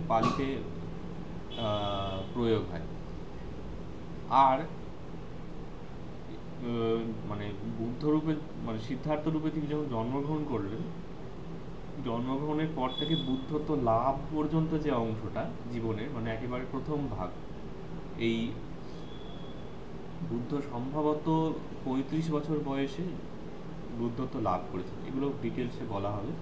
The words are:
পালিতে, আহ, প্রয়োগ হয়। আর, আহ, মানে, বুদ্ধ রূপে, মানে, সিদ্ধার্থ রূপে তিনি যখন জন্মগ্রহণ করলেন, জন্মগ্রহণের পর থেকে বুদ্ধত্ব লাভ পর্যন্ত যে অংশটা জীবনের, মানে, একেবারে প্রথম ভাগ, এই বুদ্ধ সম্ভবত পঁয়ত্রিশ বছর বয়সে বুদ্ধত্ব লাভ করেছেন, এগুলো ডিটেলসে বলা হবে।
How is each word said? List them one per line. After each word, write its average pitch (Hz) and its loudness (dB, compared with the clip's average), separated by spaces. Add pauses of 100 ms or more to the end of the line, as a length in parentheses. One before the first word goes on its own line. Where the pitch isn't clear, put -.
পালিতে, 131 4 (1000)
আহ, 101 0 (100)
প্রয়োগ 113 4
হয়। 85 -4 (1500)
আর, 135 8
আহ, 165 -4 (2500)
মানে, 104 -2 (260)
বুদ্ধ 123 -2
রূপে, 156 6 (300)
মানে, 113 -2
সিদ্ধার্থ 151 0
রূপে 156 2
তিনি 156 0
যখন 147 2
জন্মগ্রহণ 139 2
করলেন, 101 -2 (960)
জন্মগ্রহণের 135 2
পর 127 2 (100)
থেকে 151 4
বুদ্ধত্ব 147 2
লাভ 123 4
পর্যন্ত 156 4
যে 147 2
অংশটা 110 0 (240)
জীবনের, 113 0
মানে, 113 0
একেবারে 123 -2
প্রথম 143 0
ভাগ, 92 -2 (880)
এই 117 2 (1800)
বুদ্ধ 120 0 (100)
সম্ভবত 151 4 (320)
পঁয়ত্রিশ 139 2
বছর 147 2
বয়সে 139 0 (960)
বুদ্ধত্ব 120 0
লাভ 92 4 (100)
করেছেন, - -4
এগুলো 135 0
ডিটেলসে 120 -2
বলা 101 0
হবে। 104 -2